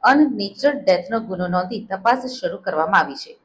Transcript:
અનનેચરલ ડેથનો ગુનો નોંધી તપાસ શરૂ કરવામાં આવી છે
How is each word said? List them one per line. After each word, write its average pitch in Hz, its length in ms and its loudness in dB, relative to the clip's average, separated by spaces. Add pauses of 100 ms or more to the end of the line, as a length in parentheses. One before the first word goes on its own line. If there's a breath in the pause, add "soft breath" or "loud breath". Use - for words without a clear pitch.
અનનેચરલ 254 760 2
ડેથનો 185 400 0
ગુનો 180 280 -6
નોંધી 180 380 -2
તપાસ 226 440 0
શરૂ 175 280 -6
કરવામાં 160 440 0
આવી 143 140 -4
છે - 300 -16